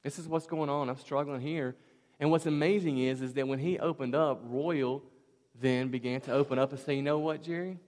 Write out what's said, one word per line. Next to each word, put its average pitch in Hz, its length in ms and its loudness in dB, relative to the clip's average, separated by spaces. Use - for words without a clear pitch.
This - 160 -8
is 160 80 -12
what's 160 180 -2
going 156 240 -2
on. 143 200 0
I'm 131 80 -4
struggling 143 440 -2
here." 139 340 -2
And 151 120 4
what's 160 140 4
amazing 156 540 2
is, 131 220 2
is 127 120 -6
that 135 140 0
when 135 120 0
he 170 200 0
opened 139 360 -2
up, 147 280 2
Royal 135 600 0
then 127 300 2
began 127 320 -2
to 131 120 -6
open 135 260 4
up 135 120 4
and 135 80 -8
say, 143 160 -2
"You 139 60 -2
know 147 180 0
what, 156 240 -2
Jerry? 175 440 -6